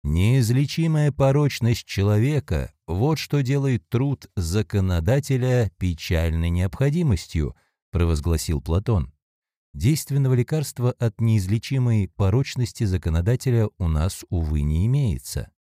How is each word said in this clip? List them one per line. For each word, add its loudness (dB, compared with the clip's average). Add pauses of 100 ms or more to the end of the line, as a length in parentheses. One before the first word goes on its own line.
Неизлечимая 2
порочность 0
человека – 0 (140)
вот 0
что -2
делает 0
труд -2
законодателя 0
печальной -2
необходимостью, 0 (360)
провозгласил 0
Платон. -2 (640)
Действенного 0
лекарства -2
от -4
неизлечимой 0
порочности 0
законодателя 0
у -2
нас, 0
увы, 0
не 0
имеется. -2 (100)